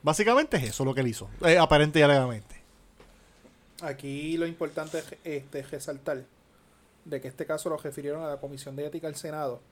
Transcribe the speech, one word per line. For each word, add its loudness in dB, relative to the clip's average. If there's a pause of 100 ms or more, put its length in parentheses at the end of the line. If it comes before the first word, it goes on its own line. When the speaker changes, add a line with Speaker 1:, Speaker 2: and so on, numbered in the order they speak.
Speaker 1:
Básicamente 4
es 0
eso -4
lo 0
que 0
él 0
hizo. -6 (160)
Eh, 8
aparente 6
y 8
alegadamente. 4 (1300)
Speaker 2:
Aquí -6
lo 0
importante -6
es, -10 (180)
este, -8
resaltar -8 (800)
de -10
que -12
este -10
caso -4
lo -2
refirieron -8
a -6
la -6
Comisión -12
de -6
Ética -8
del -8
Senado -6 (120)